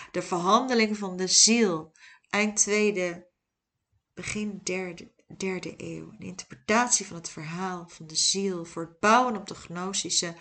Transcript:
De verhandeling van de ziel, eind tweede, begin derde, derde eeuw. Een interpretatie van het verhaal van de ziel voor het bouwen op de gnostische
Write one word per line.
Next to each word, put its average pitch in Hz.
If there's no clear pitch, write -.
De 180
verhandeling 214
van 190
de 185
ziel, 190
eind 208
tweede, 196
begin 208
derde, 185
derde 185
eeuw. 165
Een -
interpretatie -
van 175
het 170
verhaal 170
van 165
de 156
ziel 185
voor -
het 165
bouwen 233
op -
de 170
gnostische 180